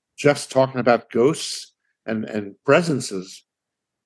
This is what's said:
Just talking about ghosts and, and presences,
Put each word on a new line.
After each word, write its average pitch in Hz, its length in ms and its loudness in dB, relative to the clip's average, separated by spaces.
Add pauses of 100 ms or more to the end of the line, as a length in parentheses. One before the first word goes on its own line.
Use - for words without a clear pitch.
(160)
Just 143 340 0
talking 131 300 0
about 117 300 2
ghosts - 640 -2 (320)
and, 110 200 -6
and 104 320 -8 (100)
presences, 139 800 0 (600)